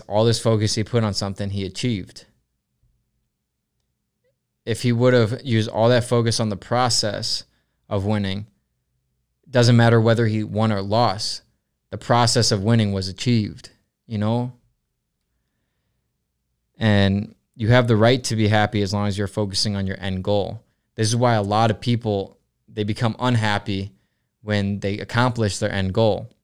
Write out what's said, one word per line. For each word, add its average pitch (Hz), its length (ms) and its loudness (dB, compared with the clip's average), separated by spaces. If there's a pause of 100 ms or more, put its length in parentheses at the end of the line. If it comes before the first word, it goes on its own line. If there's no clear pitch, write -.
all 104 160 0
this 117 160 2
focus 110 360 0
he 107 100 -2
put 117 180 0
on 104 100 -2
something 101 360 -6
he 98 160 -6
achieved. - 600 -6 (2500)
If 113 180 -4
he 120 100 2
would 123 200 4
have 117 300 2
used 113 240 0
all 113 220 2
that 120 160 2
focus 117 340 0
on 113 80 -2
the 104 80 -4
process 113 880 -2 (460)
of 101 160 -2
winning, 101 420 -2 (1000)
doesn't 120 260 6
matter 117 240 6
whether 113 280 2
he 110 140 0
won 107 300 0
or 101 100 -2
lost, 107 600 -2 (500)
the 104 60 -12
process 120 540 2
of 104 100 0
winning 110 300 2
was 95 160 -4
achieved, 104 640 -2 (340)
you 110 140 -6
know? 120 340 -2 (2250)
And 101 560 2 (220)
you 110 140 -2
have 123 180 4
the 117 100 4
right 120 280 4
to 113 100 -4
be 110 120 2
happy 104 360 2
as 98 100 -4
long 101 140 -2
as 98 100 -4
you're 104 80 -4
focusing 101 500 -4
on 98 120 -4
your 95 120 -8
end 95 240 -6
goal. 101 400 -4 (300)
This 110 140 -2
is 113 80 -2
why 120 180 2
a 110 80 2
lot 107 300 2
of - 100 -6
people, 110 560 -2 (300)
they 110 160 -6
become 110 340 -4
unhappy 104 760 -2 (520)
when 101 380 -2
they 101 180 -4
accomplish 117 580 -2
their 104 140 -4
end 95 240 -4
goal. 110 340 0 (140)